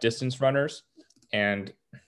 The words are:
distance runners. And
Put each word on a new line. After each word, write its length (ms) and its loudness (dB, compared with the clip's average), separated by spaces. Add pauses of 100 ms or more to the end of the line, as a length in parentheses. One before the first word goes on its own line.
distance 400 0
runners. 420 2 (480)
And 400 0 (360)